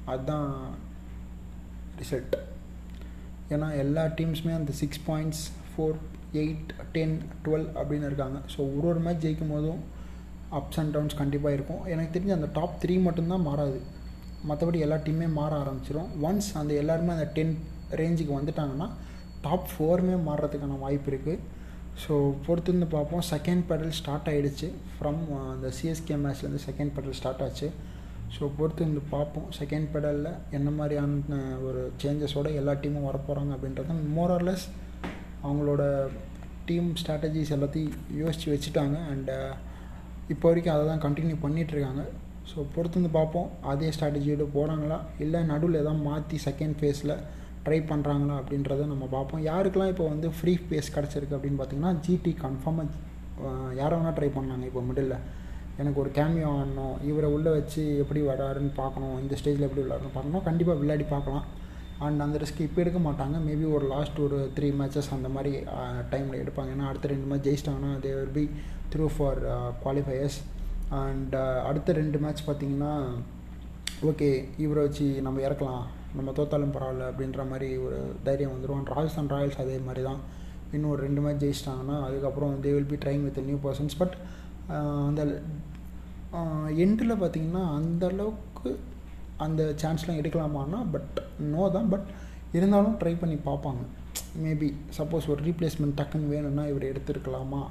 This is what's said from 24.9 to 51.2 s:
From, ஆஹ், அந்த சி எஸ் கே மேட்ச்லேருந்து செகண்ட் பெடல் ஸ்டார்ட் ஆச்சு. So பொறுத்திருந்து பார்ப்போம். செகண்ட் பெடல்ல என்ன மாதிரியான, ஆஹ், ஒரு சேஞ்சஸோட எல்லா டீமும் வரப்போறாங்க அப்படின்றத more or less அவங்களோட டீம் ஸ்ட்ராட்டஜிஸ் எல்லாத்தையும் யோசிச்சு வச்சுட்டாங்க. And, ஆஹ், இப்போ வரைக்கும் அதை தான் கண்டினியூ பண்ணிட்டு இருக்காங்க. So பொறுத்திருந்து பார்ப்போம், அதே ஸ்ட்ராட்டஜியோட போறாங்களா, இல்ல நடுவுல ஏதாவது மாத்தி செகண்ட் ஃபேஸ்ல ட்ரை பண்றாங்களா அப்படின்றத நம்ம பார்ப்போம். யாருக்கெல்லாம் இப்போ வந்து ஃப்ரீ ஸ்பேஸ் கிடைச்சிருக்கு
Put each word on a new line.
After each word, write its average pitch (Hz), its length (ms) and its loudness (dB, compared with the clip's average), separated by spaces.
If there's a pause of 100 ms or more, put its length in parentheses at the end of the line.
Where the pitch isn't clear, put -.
From, - 240 -2 (140)
ஆஹ், 135 200 -4
அந்த 131 200 -4
சி 165 180 -4
எஸ் 160 160 -2
கே 151 100 -2
மேட்ச்லேருந்து 143 500 -2
செகண்ட் 143 280 -2
பெடல் 139 180 -4
ஸ்டார்ட் 131 320 -2
ஆச்சு. 139 260 -2 (640)
So 143 180 -2
பொறுத்திருந்து 156 520 0 (100)
பார்ப்போம். 147 420 -2
செகண்ட் 147 380 -2
பெடல்ல 147 380 0 (220)
என்ன 143 200 2
மாதிரியான, 147 480 2 (120)
ஆஹ், 135 320 -2
ஒரு 127 340 -4
சேஞ்சஸோட 147 580 0
எல்லா 143 180 2
டீமும் 143 340 0
வரப்போறாங்க 143 460 -2
அப்படின்றத 135 460 -2 (120)
more 170 200 4
or 175 100 4
less 180 240 0 (760)
அவங்களோட 143 400 4 (840)
டீம் 170 280 2
ஸ்ட்ராட்டஜிஸ் 156 560 0
எல்லாத்தையும் 147 440 0 (220)
யோசிச்சு 156 320 0
வச்சுட்டாங்க. 147 480 2 (120)
And, 135 220 -2
ஆஹ், 135 260 -4 (720)
இப்போ 165 200 6
வரைக்கும் 170 260 6
அதை 151 120 6
தான் 156 140 2
கண்டினியூ 151 400 2
பண்ணிட்டு 151 320 0
இருக்காங்க. 139 300 0 (440)
So 143 200 -6
பொறுத்திருந்து 170 440 2
பார்ப்போம், 160 400 4 (120)
அதே 143 280 2
ஸ்ட்ராட்டஜியோட 147 600 2
போறாங்களா, 151 480 2 (180)
இல்ல 160 240 2
நடுவுல 156 380 4
ஏதாவது 151 240 2
மாத்தி 151 400 0
செகண்ட் 151 320 0
ஃபேஸ்ல 147 380 2 (480)
ட்ரை 156 200 4
பண்றாங்களா 143 520 2
அப்படின்றத 139 520 0
நம்ம 135 200 -2
பார்ப்போம். 135 380 -2
யாருக்கெல்லாம் 190 440 4
இப்போ 180 200 2
வந்து 156 220 0
ஃப்ரீ 170 240 2
ஸ்பேஸ் 156 380 0
கிடைச்சிருக்கு 143 440 -2